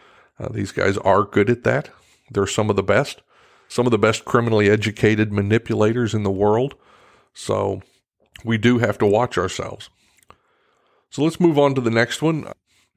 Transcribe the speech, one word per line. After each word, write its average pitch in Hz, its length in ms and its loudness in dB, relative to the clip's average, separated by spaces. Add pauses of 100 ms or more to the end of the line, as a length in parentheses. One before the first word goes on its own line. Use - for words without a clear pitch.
(380)
Uh, - 120 -10
these 104 220 -8
guys 95 260 -2
are 98 240 2
good 104 260 0
at 120 160 -2
that. 123 260 -2 (420)
They're 98 140 0
some 107 240 -2
of 101 60 0
the 98 60 0
best, 101 400 0 (440)
some 120 200 -2
of 123 60 2
the 110 60 2
best 107 260 0
criminally 113 460 2
educated 107 640 0
manipulators 107 800 -2
in 107 80 -2
the 101 80 -2
world. 104 440 0 (600)
So 98 480 -4 (640)
we 113 140 -2
do 120 200 2
have 110 200 0
to 107 80 2
watch 107 300 2
ourselves. - 540 -8 (1200)
So - 160 -4
let's 160 160 -2
move 165 180 4
on 143 160 4
to 131 60 0
the 117 100 0
next 117 320 0
one. 156 300 -4 (440)